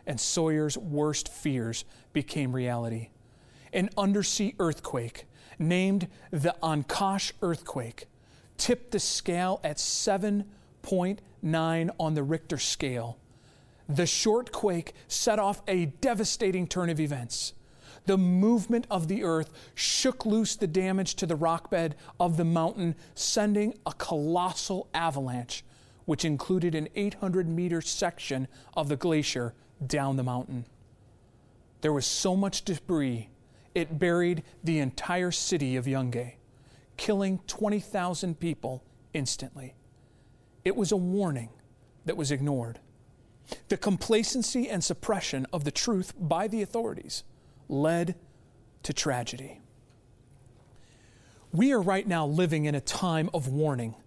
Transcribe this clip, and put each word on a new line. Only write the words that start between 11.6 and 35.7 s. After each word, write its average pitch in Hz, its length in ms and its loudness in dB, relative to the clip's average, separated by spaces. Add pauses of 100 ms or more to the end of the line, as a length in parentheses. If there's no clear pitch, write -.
on 156 140 0
the 147 100 0
Richter 156 340 -2
scale. 120 600 -4 (760)
The 139 140 2
short 220 460 2
quake 175 420 -2 (140)
set 214 320 2
off 202 280 0
a 180 200 2
devastating 190 800 0
turn 175 240 -2
of 151 80 -2
events. 139 540 -4 (520)
The 190 140 4
movement 208 720 4
of 170 160 0
the 196 160 -2
earth 160 280 0 (220)
shook - 540 0
loose 214 280 2
the 196 120 -2
damage 185 480 0
to 196 100 -2
the 160 100 0
rock 165 360 0
bed 165 240 0 (240)
of 170 180 4
the 170 80 4
mountain, 165 480 2 (220)
sending 208 720 2
a 147 60 -4
colossal 175 1000 -2
avalanche, 135 720 -2 (400)
which 151 180 0
included 165 520 2
an 156 180 -2
eight 208 220 -2
hundred 180 340 0
meter 170 320 0
section 135 640 -2 (300)
of 151 120 0
the 147 60 0
glacier 139 600 0 (280)
down 139 340 0
the 127 60 0
mountain. 123 440 -4 (1120)
There 156 120 2
was 139 120 0
so - 300 0
much 196 300 0
debris, 143 640 -2 (440)
it 165 240 -2
buried 175 460 2 (200)
the 160 140 2
entire 175 540 0
city 143 440 0